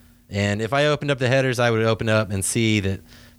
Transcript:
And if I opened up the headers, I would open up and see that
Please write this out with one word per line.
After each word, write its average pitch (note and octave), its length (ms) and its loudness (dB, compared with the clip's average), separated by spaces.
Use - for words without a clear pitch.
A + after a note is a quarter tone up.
And G2+ 320 -2
if A2 120 -4
I C#3+ 140 2
opened D3 240 -2
up C3 80 -2
the B2+ 100 0
headers, C3 280 0
I A#2+ 140 2
would A2 120 0
open A2+ 260 0
up G#2+ 200 2
and F#2+ 140 -4
see A2 380 2
that F#2+ 180 -2